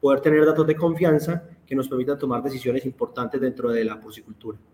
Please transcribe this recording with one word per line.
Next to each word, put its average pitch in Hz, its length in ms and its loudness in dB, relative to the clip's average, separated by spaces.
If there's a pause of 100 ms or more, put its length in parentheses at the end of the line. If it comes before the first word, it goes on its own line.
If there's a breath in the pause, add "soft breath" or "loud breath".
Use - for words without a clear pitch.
poder 139 200 4
tener 151 220 6
datos 156 220 4
de 156 100 2
confianza 165 720 0 (160 loud breath)
que 135 120 -6
nos 131 120 -2
permitan 135 300 -2
tomar 123 240 -2
decisiones 131 460 -4
importantes 123 520 -6
dentro 123 300 -2
de 113 140 0
la 107 180 -6
porcicultura 107 560 -16 (160)